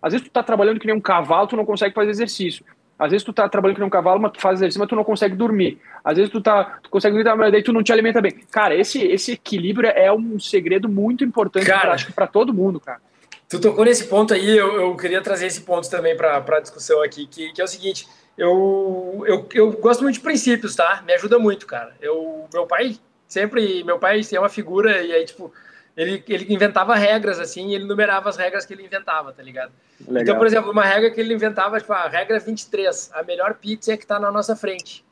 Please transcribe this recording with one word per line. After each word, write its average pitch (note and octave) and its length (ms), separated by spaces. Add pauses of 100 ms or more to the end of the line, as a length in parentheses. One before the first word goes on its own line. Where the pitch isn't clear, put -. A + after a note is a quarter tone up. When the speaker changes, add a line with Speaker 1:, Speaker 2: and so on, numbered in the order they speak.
Speaker 1:
Às D#3+ 120
vezes B3 140
tu - 60
tá A#3+ 100
trabalhando G#3+ 380
que - 60
nem A3 80
um G#3+ 60
cavalo, F3 480
tu B3 80
não G#3+ 100
consegue G3+ 280
fazer G#3 160
exercício. G3+ 540 (340)
Às D3+ 120
vezes G3+ 140
tu A3 80
tá G3+ 160
trabalhando G3 260
que G3 60
nem G3+ 80
um - 20
cavalo, F#3 300
mas G#3+ 120
tu - 80
faz F#3+ 200
exercício, F#3 180
mas G3+ 100
tu A#3+ 80
não G#3+ 80
consegue G3+ 300
dormir. G3+ 440 (260)
Às D#3 120
vezes G3 160
tu A3+ 80
tá, G3+ 420
tu - 60
consegue G#3 340
dormir, A3 160
mas G#3+ 140
daí G#3 100
tu A#3+ 100
não A3+ 100
te A3+ 100
alimenta A3+ 300
bem. G3+ 100 (200)
Cara, G3+ 220
esse, G#3+ 300
esse G3 280
equilíbrio G#3 580
é F#3+ 220
um A3 260
segredo F#3+ 500
muito A3 360
importante, G3 420
Speaker 2:
Cara, F#3+ 140
Speaker 1:
pra, F3+ 140
acho C3+ 120
que - 60
pra F#3+ 140
todo A#3+ 280
mundo, F#3 260
cara. B2 180 (520)
Speaker 2:
tu F3+ 100
tocou G#3 240
nesse A#3+ 220
ponto G#3+ 260
aí, G3+ 240
eu, G#3 240
eu F3+ 160
queria F3+ 240
trazer F#3+ 260
esse F3+ 140
ponto F3 300
também E3 260
pra, D3+ 240
pra D#3 180
discussão D3+ 440
aqui, D3 240
que, D#3+ 260
que E3 80
é F3+ 40
o F#3+ 40
seguinte: F#3+ 400 (420)
eu, F#3+ 760
eu, C4+ 260
eu A3 200
gosto A#3+ 300
muito C4+ 120
de - 60
princípios, A#3 540
tá? F3+ 320
Me E3+ 60
ajuda G3 260
muito, G#3 280
cara. A#2 340
Eu, D#3 520
meu E3+ 140
pai A3 300 (320)
sempre, G3 560
meu F3 140
pai G3+ 240 (100)
é F#3 60
uma G3 100
figura, G3 540
e E3+ 100
aí, E3 140
tipo, - 260 (440)
ele, F#3 320
ele F#3+ 240
inventava G3+ 420
regras, G#3 460
assim, F3+ 300
e G3+ 40
ele G3 100
numerava G3+ 440
as F#3 80
regras F3+ 300
que - 80
ele F#3+ 100
inventava, F3+ 480
tá C3+ 100
ligado? B2+ 300 (340)
Speaker 1:
Legal. B2 160
Speaker 2:
Então, A#2 140
por A3+ 100
exemplo, A3 240
uma G#3 140
regra G#3 260
que A3 100
ele A3+ 120
inventava, G#3+ 480
tipo, G#3+ 120
a F3+ 160
regra G3 300
vinte G#3+ 240
e - 80
três, F#3 440
a D#3+ 80
melhor F3 320
pizza G#3+ 400
é - 20
que G#3+ 100
tá G#3 140
na G#3 100
nossa G#3 240
frente. F#3+ 580